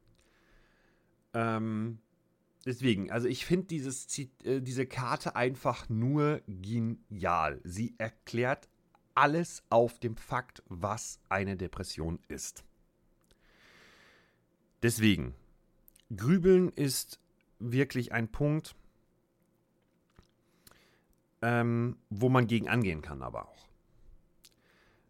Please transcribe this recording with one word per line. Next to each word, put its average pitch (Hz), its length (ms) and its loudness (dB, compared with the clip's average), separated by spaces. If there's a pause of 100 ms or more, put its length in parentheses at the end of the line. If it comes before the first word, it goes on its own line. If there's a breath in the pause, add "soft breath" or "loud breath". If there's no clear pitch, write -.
(1300 soft breath)
Ähm, 113 640 -2 (680)
deswegen, 120 460 2
also 120 160 0
ich - 180 -4
find 180 240 0
dieses 135 380 -6
Zi-, 135 220 -8 (120)
äh, 131 180 0
diese 131 260 -4
Karte 127 500 -4
einfach 127 520 -2
nur 143 600 2
genial. 92 1120 -2
Sie 98 360 -6
erklärt 120 720 -4 (460)
alles 147 540 2
auf 117 300 4
dem 113 180 -6
Fakt, - 500 -8
was 101 640 -6
eine 98 280 0
Depression 85 600 -6 (100)
ist. - 360 -12 (2250 soft breath)
Deswegen, 104 520 4 (840)
Grübeln 180 540 6
ist - 500 -4 (400)
wirklich 127 520 -2
ein 113 180 -2
Punkt, 151 460 -2 (2750 soft breath)
ähm, 117 540 2 (140)
wo 110 180 2
man 127 180 6
gegen 110 220 2
angehen 90 340 0
kann, 69 200 -10
aber 57 260 -8
auch. - 200 -20 (1400 soft breath)